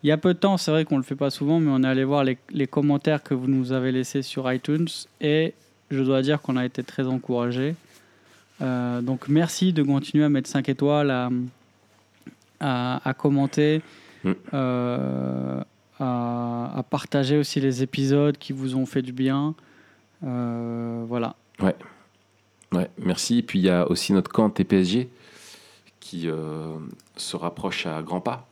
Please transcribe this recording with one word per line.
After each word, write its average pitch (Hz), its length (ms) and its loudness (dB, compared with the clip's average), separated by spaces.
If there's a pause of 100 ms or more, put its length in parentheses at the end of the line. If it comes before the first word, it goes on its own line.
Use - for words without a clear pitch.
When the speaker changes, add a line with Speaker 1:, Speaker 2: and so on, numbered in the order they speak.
Speaker 1:
il 147 60 2
y 147 40 6
a 156 60 4
peu 180 160 4
de 170 40 -10
temps, 196 180 4
c'est 170 140 -2
vrai 160 140 4
qu'on 147 140 2
le 131 40 0
fait 135 140 -6
pas 143 140 0
souvent, 147 280 0
mais 156 120 4
on 131 120 4
est 131 60 4
allé 131 160 2
voir 139 180 2
les, 131 160 0 (120)
les 139 180 -2
commentaires 143 560 2
que - 100 -2
vous 127 140 -2
nous 131 240 2
avez 131 180 0
laissés 127 320 -2
sur 131 300 -4
iTunes 151 340 0 (340)
et 156 340 2 (360)
je 135 120 -2
dois 131 200 2
dire 147 200 0
qu'on 131 140 -2
a 127 80 0
été 123 200 -6
très - 220 -4
encouragés. 127 680 -2 (880)
Euh, 123 400 -2
donc, 123 280 -4
merci 165 440 2
de 156 100 2
continuer 139 420 2
à 151 40 4
mettre 139 200 2
cinq 135 200 -2
étoiles, 143 420 2
à, 123 200 0 (1300)
à, 127 480 -2
à 131 60 0
commenter, 147 680 2 (400)
Speaker 2:
Mm. - 100 0 (220)
Speaker 1:
euh, 65 1080 -2 (340)
à, 120 800 -4
à 131 40 -4
partager 143 560 0
aussi 143 220 0
les 131 220 0
épisodes 139 560 2
qui - 140 -12
vous 135 240 -4
ont 131 100 0
fait 131 160 -2
du 127 100 -8
bien. 135 420 0 (680)
Euh, 117 840 -4
voilà. 120 280 -4 (240)
Speaker 2:
Ouais. 95 140 2 (1000)
Ouais, 87 260 0
merci. 90 400 0
Et 117 40 0
puis, 104 160 -2
il 92 60 2
y 92 60 6
a 87 200 4
aussi 87 220 0
notre 95 180 2
camp 110 200 4
T 95 140 0
P 95 160 4
S 90 80 2
G 123 200 0 (920)
qui, 82 300 -8
euh, 78 480 -6 (400)
se - 200 -10
rapproche 87 500 -6
à 80 160 -4
grands 87 180 -4
pas. - 300 -6